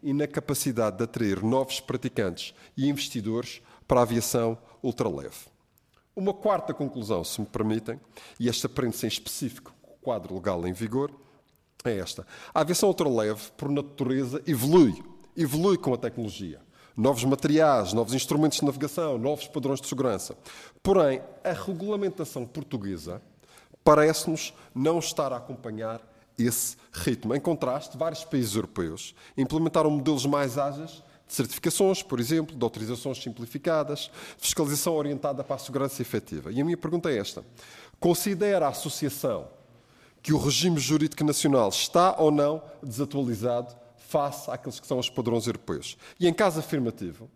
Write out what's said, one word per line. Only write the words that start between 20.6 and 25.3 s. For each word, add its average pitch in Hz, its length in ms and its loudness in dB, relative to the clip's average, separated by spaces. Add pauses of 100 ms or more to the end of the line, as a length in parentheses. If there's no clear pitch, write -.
Porém, 160 400 6 (220)
a 185 80 0
regulamentação 185 960 -4
portuguesa 98 760 -8 (600)
parece-nos 151 720 2 (200)
não 156 260 0
estar 143 340 -4